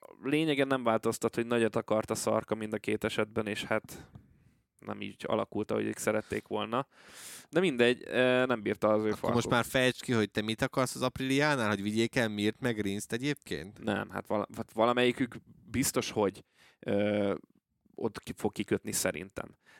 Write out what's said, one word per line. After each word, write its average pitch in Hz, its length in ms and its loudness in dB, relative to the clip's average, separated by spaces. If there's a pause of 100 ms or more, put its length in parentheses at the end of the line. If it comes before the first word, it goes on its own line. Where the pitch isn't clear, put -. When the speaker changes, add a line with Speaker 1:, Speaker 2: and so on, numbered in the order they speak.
(220)
Speaker 1:
lényegen 143 440 2
nem 135 180 0
változtat, 113 500 2
hogy 117 120 0
nagyot 117 300 2
akart 110 340 0
a 110 40 -2
szarka 110 400 0
mind 107 180 -6
a 110 60 -4
két 107 260 -4
esetben, 110 420 -2
és 104 180 -4
hát - 440 -4 (720)
nem 101 220 -10
így 101 260 -12
alakult, 107 440 -2
ahogy 110 160 0
ők 110 120 -6
szerették 110 480 -2
volna. 107 400 -4 (640)
De 165 100 2
mindegy, 123 420 4
eh, 127 440 4
nem 120 160 0
bírta 107 260 0
az 107 140 4
ő 107 40 0
Speaker 2:
Akkor 104 120 0
Speaker 1:
farkuk. - 160 0
Speaker 2:
most 113 140 2
már 117 160 2
fejtsd 127 380 0
ki, 131 100 -2
hogy 110 180 2
te 110 120 -2
mit 110 200 -2
akarsz 131 320 0
az 127 80 -6
Apriliánál, 135 640 2
hogy 101 140 0
vigyék 110 340 2
el 117 120 2
Mirt 104 320 0
meg 117 200 -2
Rinst 101 320 -4
egyébként? 107 720 -6
Speaker 1:
Nem, 104 260 -2
hát 98 160 -8
vala-, 104 300 -2
hát - 160 -10
valamelyikük 123 640 2 (340)
biztos, 131 400 0
hogy, 98 340 0 (360)
ö, 101 540 0 (600)
ott - 240 -6
ki - 180 -12
fog - 160 -2
kikötni 104 400 -4
szerintem. - 640 -4 (240)